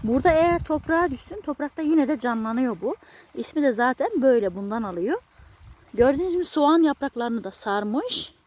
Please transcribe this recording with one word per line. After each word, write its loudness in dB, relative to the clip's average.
Burada 2
eğer 2
toprağa 0
düşsün, -12
toprakta -8
yine 2
de -2
canlanıyor -2
bu. -4
İsmi -4
de 4
zaten 0
böyle, 2
bundan -6
alıyor. -4
Gördüğünüz 2
gibi -2
soğan 4
yapraklarını -2
da -8
sarmış. -4